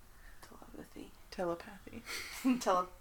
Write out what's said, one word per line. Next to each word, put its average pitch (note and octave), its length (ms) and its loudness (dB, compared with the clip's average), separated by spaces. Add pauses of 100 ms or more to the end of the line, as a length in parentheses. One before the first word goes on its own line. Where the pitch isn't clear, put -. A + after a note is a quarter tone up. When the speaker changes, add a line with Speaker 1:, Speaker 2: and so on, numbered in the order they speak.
(420)
Speaker 1:
Telepathy. - 680 -12 (200)
Speaker 2:
Telepathy. F#3+ 720 -4 (400)
Speaker 1:
<laughs> B3+ 160 8
Tele-, F3+ 300 6 (120)